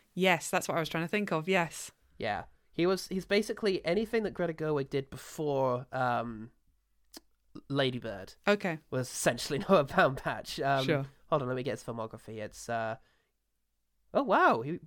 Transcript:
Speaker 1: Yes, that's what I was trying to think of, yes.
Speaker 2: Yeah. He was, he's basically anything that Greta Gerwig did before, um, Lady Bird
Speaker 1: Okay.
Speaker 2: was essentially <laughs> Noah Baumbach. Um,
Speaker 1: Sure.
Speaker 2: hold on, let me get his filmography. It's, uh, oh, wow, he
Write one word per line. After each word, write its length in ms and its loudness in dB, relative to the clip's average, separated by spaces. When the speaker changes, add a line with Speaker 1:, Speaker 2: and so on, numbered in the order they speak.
Speaker 1:
Yes, 360 4
that's 180 -2
what 80 -2
I 60 2
was 80 -2
trying 160 -2
to 40 -2
think 220 -2
of, 160 0
yes. 440 0
Speaker 2:
Yeah. 260 -4
He 120 0
was, 220 0
he's 180 -4
basically 600 0
anything 380 2
that 100 -2
Greta 200 -2
Gerwig 360 -2
did 200 -2
before, 840 -2
um, 560 -2
Lady 300 0
Bird 340 -10
Speaker 1:
Okay. 340 0
Speaker 2:
was 160 -2
essentially 520 0
<laughs> 100 -2
Noah 160 8
Baumbach. 800 0
Um, 200 2
Speaker 1:
Sure. 200 2
Speaker 2:
hold 140 2
on, 40 -4
let 80 -2
me 80 -2
get 80 -4
his 120 -6
filmography. 560 -8
It's, 280 -12
uh, 280 -2
oh, 100 2
wow, 380 4
he 260 -6